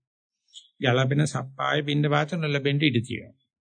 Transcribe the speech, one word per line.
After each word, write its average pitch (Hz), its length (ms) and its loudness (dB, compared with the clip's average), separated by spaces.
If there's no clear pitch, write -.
ගැළපෙන 135 480 2
සප්පාය 139 580 -4
පින්නපාත 147 500 0
නොලැබෙන්න 143 480 -2
ඉඩ 143 200 4
තියෙනවා. - 400 -10